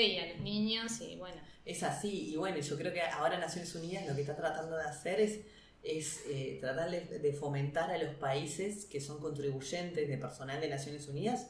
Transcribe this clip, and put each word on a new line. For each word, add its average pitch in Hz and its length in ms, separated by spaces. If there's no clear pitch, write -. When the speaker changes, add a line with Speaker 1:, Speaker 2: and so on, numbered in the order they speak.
Speaker 1:
y 196 120
a 170 160
los - 80
niños, 220 600
y 165 160
bueno. 180 220
Speaker 2:
Es 175 180
así, 170 480
y 156 40
bueno, 175 240
yo 143 180
creo 175 160
que 175 80
ahora 165 380
Naciones 170 340
Unidas 175 340
lo 139 80
que 139 60
está 143 140
tratando 160 420
de 156 60
hacer 170 360
es, 214 200
es, - 460
eh, 135 340
tratar 165 300
de, 170 280
de 147 140
fomentar 143 560
a 175 80
los 156 180
países 160 680
que 139 160
son 147 180
contribuyentes 147 880
de 135 120
personal 135 420
de 156 60
Naciones 143 400
Unidas 202 420